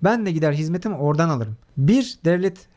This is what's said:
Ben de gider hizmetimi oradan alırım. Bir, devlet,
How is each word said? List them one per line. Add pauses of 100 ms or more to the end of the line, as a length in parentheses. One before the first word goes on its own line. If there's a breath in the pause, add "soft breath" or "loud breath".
Ben
de
gider
hizmetimi
oradan
alırım. (200)
Bir,
devlet, (200)